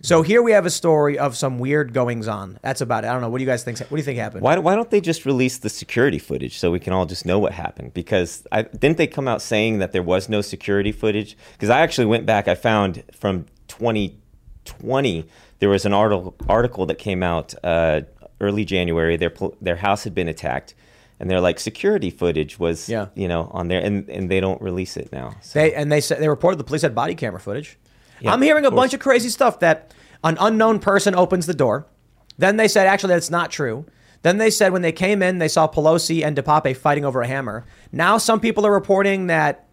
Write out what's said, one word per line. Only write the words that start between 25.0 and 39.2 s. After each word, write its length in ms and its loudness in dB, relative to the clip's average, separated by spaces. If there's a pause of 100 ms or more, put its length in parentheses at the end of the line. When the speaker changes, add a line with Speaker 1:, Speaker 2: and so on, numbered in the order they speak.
Speaker 2:
now. 300 -12
So. 180 -6
Speaker 1:
They, 160 2
and 160 -4
they 120 2
said, 180 -4
they 80 0
reported 300 0
the 60 -8
police 180 -4
had 120 -2
body 200 -4
camera 260 -8
footage. 380 -10 (420)
Speaker 2:
Yeah, 120 0
Speaker 1:
I'm 80 2
hearing 240 4
a 40 6
Speaker 2:
of 40 4
course. 100 4
Speaker 1:
bunch 120 2
of 60 -8
crazy 280 2
stuff 320 0
that 320 2 (320)
an 160 2
unknown 380 4
person 360 2
opens 300 2
the 80 -4
door. 340 0 (520)
Then 180 4
they 100 4
said, 200 4
"Actually, 260 2
that's 180 2
not 200 -2
true." 340 -6 (380)
Then 160 2
they 100 4
said 240 4
when 80 0
they 100 0
came 320 0
in, 140 0
they 120 0
saw 200 2
Pelosi 560 2
and 100 -2
DePape 440 2
fighting 260 0
over 160 -2
a 60 -2
hammer. 400 -8 (260)
Now 240 2
some 240 2
people 260 2
are 60 6
reporting 540 2